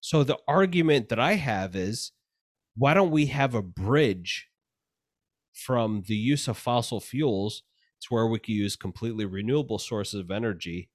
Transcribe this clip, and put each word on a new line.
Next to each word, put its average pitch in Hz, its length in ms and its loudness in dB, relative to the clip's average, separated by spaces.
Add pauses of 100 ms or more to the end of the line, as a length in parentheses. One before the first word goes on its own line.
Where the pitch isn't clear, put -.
So 147 240 2
the 131 120 0 (120)
argument 165 580 4
that 113 120 -2
I 160 160 4
have 107 380 -2
is, 98 380 -4 (640)
why 135 180 4
don't 190 160 6
we 151 180 4
have 135 280 0
a 110 60 2
bridge 95 880 0 (1040)
from 110 540 -2
the 107 80 -2
use 131 340 0
of 110 80 -4
fossil 120 420 -2
fuels 107 640 -2 (380)
to - 80 -18
where 113 180 2
we 113 100 0
can 110 180 -4
use 101 200 0
completely 110 480 -6
renewable 107 560 -2
sources 104 400 -6
of 87 100 -10
energy 92 640 -6